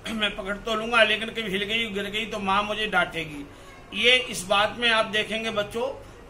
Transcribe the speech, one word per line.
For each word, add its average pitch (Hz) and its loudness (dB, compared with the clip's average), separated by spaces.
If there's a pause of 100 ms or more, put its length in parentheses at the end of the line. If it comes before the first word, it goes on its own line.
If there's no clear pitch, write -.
मैं 214 -2
पकड़ 196 -4
तो 226 -4
लूँगा, 226 4
लेकिन 214 2
कभी 226 -6
हिल 202 -2
गई, 226 -2
गिर 196 -4
गई 214 -4
तो 220 -6
माँ 202 2
मुझे 214 -2
डांटेगी।" 160 -2 (540)
ये 240 8
इस 196 -2
बात 202 2
में 240 2
आप 220 6
देखेंगे 214 -2
बच्चों, 214 -4 (220)